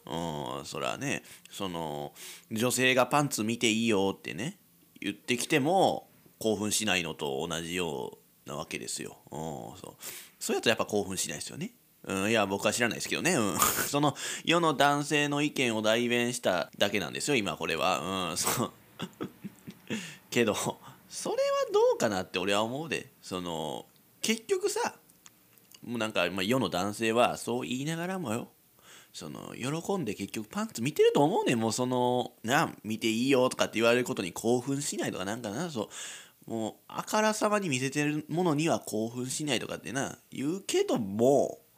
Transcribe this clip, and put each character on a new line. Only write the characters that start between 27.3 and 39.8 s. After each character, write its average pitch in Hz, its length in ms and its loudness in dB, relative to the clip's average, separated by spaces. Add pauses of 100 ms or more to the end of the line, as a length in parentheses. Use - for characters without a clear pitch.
そ 120 280 -4
う - 40 -8
言 123 120 -4
い 139 40 -4
な 160 120 -4
が 170 120 -6
ら 190 100 -4
も 135 140 -2
よ、 117 160 -4 (640)
そ 80 180 -12
の、 50 240 -12
喜 160 420 -4
ん 170 80 -2
で 101 100 -4
結 98 180 -8
局 110 160 -8
パ 208 160 -4
ン 220 40 -8
ツ 117 140 -8
見 139 100 0
て 427 120 4
る 466 80 6
と 466 100 6
思 196 200 4
う - 20 0
ね 339 80 4
ん。 117 80 2
も 113 80 2
う 110 40 0
そ 127 140 0
の、 123 460 2 (100)
な、 135 400 2
「見 107 160 -4
て 113 100 0
い 113 180 2
い 139 40 4
よ」 127 200 6
と - 60 -10
か 98 100 2
っ - 20 0
て - 60 -6
言 110 100 4
わ 117 80 8
れ 123 60 6
る 123 60 2
こ 127 120 -4
と 107 60 -2
に 85 100 -4
興 123 280 2
奮 139 220 -4
し - 140 -4
な 339 100 -2
い 120 60 -2
と - 60 -6
か、 92 60 -4
な 104 120 -4
ん 123 60 -10
か 107 80 -4
な、 160 200 -4
そ 117 120 -4
う、 - 60 -6 (580)
も 110 240 -4
う、 - 40 -12 (140)
あ - 160 -8
か 214 160 0
ら 214 140 2
さ 214 140 0
ま 208 100 2
に 196 100 -2
見 131 100 2
せ 131 120 0
て 147 140 0
る 151 240 0
も 175 160 0
の 160 100 4
に 156 140 2
は 113 120 2
興 110 280 -2
奮 123 220 -6
し 151 140 -4
な 143 100 0
い 104 60 2
と - 60 -8
か - 100 -6
っ - 20 -6
て - 140 -10